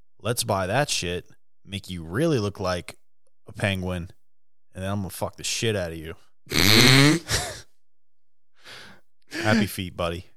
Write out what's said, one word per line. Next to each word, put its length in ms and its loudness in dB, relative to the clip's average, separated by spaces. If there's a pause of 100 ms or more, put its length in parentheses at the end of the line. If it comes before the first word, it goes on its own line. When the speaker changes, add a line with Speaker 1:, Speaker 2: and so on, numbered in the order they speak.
(220)
Speaker 1:
let's 220 -2
buy 220 0
that 240 0
shit, 380 -4 (380)
make 240 -10
you 140 -8
really 360 0
look 200 -2
like 380 -4 (500)
a 60 -16
penguin, 580 -4 (600)
and 100 -10
then 80 -4
I'm 80 -2
gonna 120 -6
fuck 240 -6
the 80 -12
shit 320 0
out 160 -2
of 60 -8
you." 180 -12 (340)
Speaker 2:
<laughs> 720 6 (2000)
Speaker 1:
Happy 340 4
feet, 300 -6
buddy. 300 -4 (120)